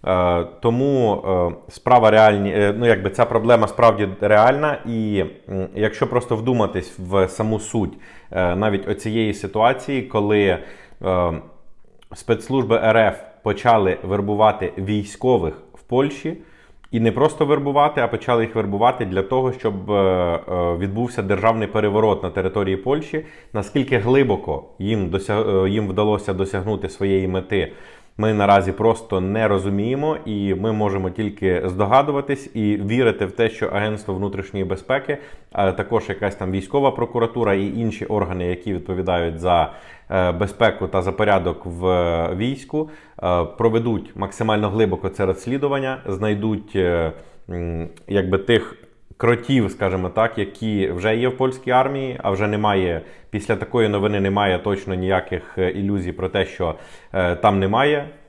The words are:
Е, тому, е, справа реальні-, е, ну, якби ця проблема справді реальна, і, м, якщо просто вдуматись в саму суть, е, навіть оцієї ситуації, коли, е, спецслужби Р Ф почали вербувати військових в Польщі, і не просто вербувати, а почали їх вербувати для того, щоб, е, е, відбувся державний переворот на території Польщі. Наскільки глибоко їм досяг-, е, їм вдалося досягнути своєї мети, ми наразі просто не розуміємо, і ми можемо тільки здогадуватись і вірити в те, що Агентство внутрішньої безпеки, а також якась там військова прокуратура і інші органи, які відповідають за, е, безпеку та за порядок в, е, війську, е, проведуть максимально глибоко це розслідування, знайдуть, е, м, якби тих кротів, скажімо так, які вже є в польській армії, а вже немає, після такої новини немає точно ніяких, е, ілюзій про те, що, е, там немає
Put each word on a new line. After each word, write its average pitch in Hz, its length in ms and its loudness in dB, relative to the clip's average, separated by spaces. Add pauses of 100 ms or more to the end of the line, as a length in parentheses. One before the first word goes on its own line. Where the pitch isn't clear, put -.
Е, 87 360 2 (180)
тому, 120 640 2
е, 87 280 0 (160)
справа 120 400 6
реальні-, 104 440 6
е, 104 220 4
ну, 120 80 0
якби 113 240 4
ця 120 160 2
проблема 113 420 4
справді 104 400 4 (140)
реальна, 127 640 4
і, 107 400 -2 (240)
м, 95 260 -4
якщо 107 320 0
просто 120 280 -2
вдуматись 110 640 -2
в 92 280 2
саму 107 320 -2
суть, 101 340 -4 (380)
е, 90 240 0
навіть 98 320 0
оцієї 107 460 -2
ситуації, 117 680 0
коли, 104 560 2 (480)
е, 90 260 0 (840)
спецслужби 135 600 0
Р 110 220 4
Ф 110 220 2 (240)
почали 104 600 2
вербувати 101 760 0
військових 104 760 -2 (200)
в - 80 -20
Польщі, 143 560 -2 (540)
і 120 80 0
не 113 120 4
просто 151 340 2
вербувати, 143 560 2
а 123 60 2
почали 117 360 0
їх 113 120 -6
вербувати 110 500 0
для 92 160 -2
того, 127 320 0
щоб, 98 380 -4
е, - 20 2
е, 92 460 2 (380)
відбувся 104 440 -4
державний 104 460 2
переворот 107 560 2
на 92 60 -4
території 95 480 -2
Польщі. 151 480 -4 (280)
Наскільки 127 440 -2
глибоко 107 680 2 (160)
їм 98 300 -2
досяг-, 98 560 0
е, 98 40 2
їм 104 180 0
вдалося 101 460 0
досягнути 95 560 -4
своєї 95 380 0
мети, 92 440 -2 (480)
ми 107 140 2
наразі 98 380 4
просто 107 500 0
не 104 260 0
розуміємо, 104 800 0
і 101 300 -2
ми 101 160 -2
можемо 98 380 -2
тільки 95 560 -2
здогадуватись 135 880 0
і 104 220 0
вірити 107 480 2
в 90 60 -8
те, 113 180 0
що 107 180 -4
Агентство 104 460 -4
внутрішньої 95 520 -6
безпеки, 131 520 -4 (340)
а 98 200 2
також 101 380 -2
якась 98 260 -4
там 92 160 -6
військова 131 400 0
прокуратура 117 640 -2
і 98 120 0 (140)
інші 107 260 -4
органи, 92 400 -2
які 90 280 -4
відповідають 87 680 -2
за, 85 340 2 (380)
е, 92 200 2
безпеку 98 560 0
та 95 140 0
за 92 100 -2
порядок 95 540 0
в, 87 220 -4
е, 85 480 0
війську, 135 540 -4 (340)
е, 87 200 2
проведуть 113 720 -2
максимально 104 540 -2
глибоко 95 400 0
це 95 160 -2
розслідування, 135 800 -2
знайдуть, 104 720 -4
е, 85 360 0 (380)
м, 85 380 -6 (200)
якби 98 300 0
тих - 400 0 (400)
кротів, 117 540 2
скажімо 92 380 -2
так, 113 280 0
які 101 540 -2
вже 95 240 0
є 120 120 0
в 127 100 -2
польській 131 340 -2
армії, 131 520 0
а 98 80 0
вже 98 160 0
немає, 98 540 0 (280)
після 107 260 -2
такої 110 340 0
новини 104 300 0
немає 98 400 2
точно 98 360 -4
ніяких, 92 600 -4
е, 92 120 0
ілюзій 98 420 -4
про 87 180 -6
те, 95 160 0
що, 85 300 -4 (380)
е, 87 220 0
там 101 240 2
немає 143 500 0 (200)